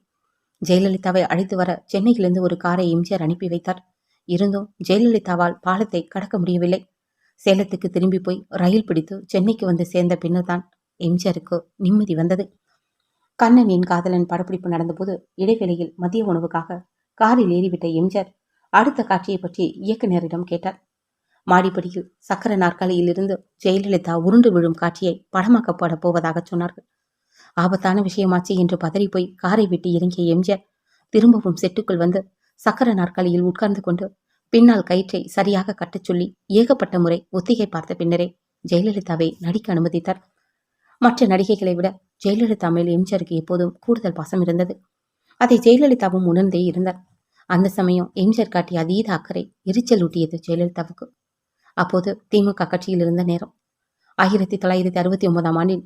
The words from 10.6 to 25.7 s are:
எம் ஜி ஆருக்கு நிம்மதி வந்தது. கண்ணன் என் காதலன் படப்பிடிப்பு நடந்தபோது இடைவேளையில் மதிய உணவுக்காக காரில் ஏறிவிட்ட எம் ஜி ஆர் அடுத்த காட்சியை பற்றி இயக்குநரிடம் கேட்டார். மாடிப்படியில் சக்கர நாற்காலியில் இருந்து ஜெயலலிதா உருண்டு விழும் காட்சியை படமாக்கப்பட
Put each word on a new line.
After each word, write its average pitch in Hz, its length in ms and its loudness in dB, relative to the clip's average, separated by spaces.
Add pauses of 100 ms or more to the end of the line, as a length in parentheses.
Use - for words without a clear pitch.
எம் 175 160 0
ஜி 180 120 -4
ஆருக்கு 170 280 -4 (200)
நிம்மதி 196 380 0
வந்தது. 180 300 -2 (920)
கண்ணன் 233 340 6
என் 180 160 2
காதலன் 175 400 0
படப்பிடிப்பு 180 400 -6
நடந்தபோது 170 460 -4 (220)
இடைவேளையில் 185 600 -2
மதிய 180 280 -4
உணவுக்காக 170 560 -4 (380)
காரில் 220 340 4
ஏறிவிட்ட 175 420 -2
எம் 170 140 0
ஜி 196 100 -4
ஆர் 190 120 -6 (420)
அடுத்த 240 300 2
காட்சியை 190 360 -4
பற்றி 180 260 -6 (140)
இயக்குநரிடம் 180 680 -4
கேட்டார். 175 300 -8 (680)
மாடிப்படியில் 185 600 0 (120)
சக்கர 202 360 -4
நாற்காலியில் 175 520 0
இருந்து 190 260 -2 (240)
ஜெயலலிதா 190 640 0
உருண்டு 226 300 6
விழும் 165 280 2
காட்சியை 170 340 -2 (160)
படமாக்கப்பட 190 680 0